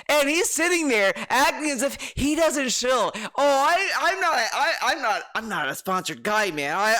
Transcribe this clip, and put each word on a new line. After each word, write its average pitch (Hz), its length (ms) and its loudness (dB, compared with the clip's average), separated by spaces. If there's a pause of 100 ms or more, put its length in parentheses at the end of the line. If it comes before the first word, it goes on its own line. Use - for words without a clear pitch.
And 285 220 2
he's 339 200 0
sitting 339 380 0
there 208 260 2 (160)
acting 285 420 0
as 247 100 -4
if 254 160 -2 (180)
he 294 200 0
doesn't 294 340 2
shill. 240 460 0
Oh, 214 220 -10
I, 285 520 4 (100)
I'm 370 220 0
not, 339 140 2
I, 254 380 0 (100)
I'm 277 180 0
not, 202 220 0 (100)
I'm 220 160 -6
not 160 180 -2
a 135 80 -4
sponsored 170 460 -4
guy, 208 300 0
man. 151 260 -4
I, 214 220 2